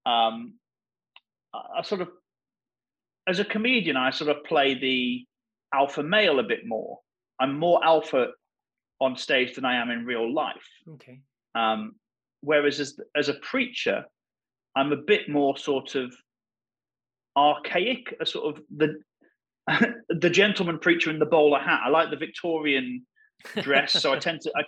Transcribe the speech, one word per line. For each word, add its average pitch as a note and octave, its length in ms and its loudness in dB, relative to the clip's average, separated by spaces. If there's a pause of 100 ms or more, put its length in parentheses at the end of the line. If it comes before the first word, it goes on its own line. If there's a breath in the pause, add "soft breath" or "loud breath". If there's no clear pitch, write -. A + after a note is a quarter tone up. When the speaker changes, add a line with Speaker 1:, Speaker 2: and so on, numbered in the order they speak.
Speaker 1:
um, A#2 480 0 (1000)
I, - 260 -10
I E3+ 40 -4
sort F#3+ 180 -4
of, E3+ 80 -6 (1160)
as F#3 120 -2
a G3+ 60 0
comedian, G#3+ 520 0
I C3 140 2
sort D3 240 -4
of D3 100 -8
play C#3 300 2
the B2+ 520 -2 (480)
alpha C#3 280 0
male E3+ 380 2
a - 20 0
bit A2 240 -4
more. - 340 -8 (380)
I'm C#3 200 -2
more E3+ 260 4
alpha D3+ 440 4 (720)
on C3 160 2
stage B2+ 380 0
than C3 100 -8
I B2 120 2
am A#2+ 140 -2
in A#2 160 -6
real A#2 260 -2
life. D3 340 -4 (220)
Speaker 2:
Okay. C3+ 320 -20 (340)
Speaker 1:
Um, A2 420 -2 (440)
whereas D3 400 2
as, C#3 180 -8 (160)
as D3 140 0
a C#3+ 60 -2
preacher, - 680 -4 (720)
I'm C#3+ 160 2
a C#3+ 40 0
bit D3+ 320 0
more C#3+ 300 2
sort C3+ 360 -4
of B2+ 200 -4 (1200)
archaic, F3 840 2
a D#3+ 60 -4
sort - 300 -6
of - 60 -20 (140)
the, D3+ 240 0 (680 soft breath)
<laughs> - 260 2 (140)
the E3+ 220 2
gentleman F3+ 480 2
preacher E3+ 320 2
in D#3 80 -4
the D3+ 80 2
bowler D3+ 340 6
hat. C#3+ 240 0
I B2 40 0
like D#3+ 220 2
the D3 60 -6
Victorian C#3+ 920 -4 (560 soft breath)
dress, C#3 300 2
so C#3+ 200 2
I - 60 0
Speaker 2:
<laughs> D3 80 -6
Speaker 1:
tend D#3+ 160 -4
to, D#3 140 -6
I D3+ 120 -2